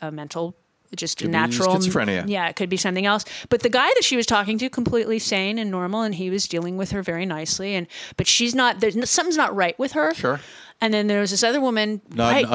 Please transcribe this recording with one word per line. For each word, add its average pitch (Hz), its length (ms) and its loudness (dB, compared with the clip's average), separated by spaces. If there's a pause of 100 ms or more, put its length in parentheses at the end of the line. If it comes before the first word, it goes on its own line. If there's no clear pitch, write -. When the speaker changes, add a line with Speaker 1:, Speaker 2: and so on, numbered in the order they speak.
Speaker 1:
a 156 80 -6
mental, 156 460 -8 (400)
just - 220 -6
Speaker 2:
Could 165 100 -2
be - 40 0
Speaker 1:
natural 185 440 2
Speaker 2:
schizophrenia. 143 520 0
Speaker 1:
Yeah, 185 200 0
it - 80 -6
could 185 120 -2
be 185 80 0
something 185 300 -2
else. 208 180 0 (240)
But 240 140 2
the 247 80 4
guy 254 240 4
that 466 100 4
she 254 120 2
was 233 100 2
talking 214 320 2
to, 254 100 -2
completely 226 520 0
sane 202 380 -2
and 214 120 -4
normal, 185 320 -2
and 214 120 -2
he 185 140 -4
was 190 200 -2
dealing 175 280 -4
with 190 140 -4
her 196 120 -4
very 175 220 -4
nicely. 185 520 -4
And, 175 100 -2 (300)
but 180 100 -2
she's 240 280 2
not, 247 260 2
there's 214 160 2
n-, 247 100 -2
something's 339 300 2
not 277 180 2
right 180 240 0
with 269 140 -2
her. 302 220 2
Speaker 2:
Sure. 139 260 -2 (420)
Speaker 1:
And 226 100 2
then 208 140 2
there 208 140 2
was 196 100 0
this 202 140 0
other 254 160 2
woman, 214 400 0 (120)
Speaker 2:
Not 117 200 4
Speaker 1:
right 269 120 4
Speaker 2:
an 117 100 0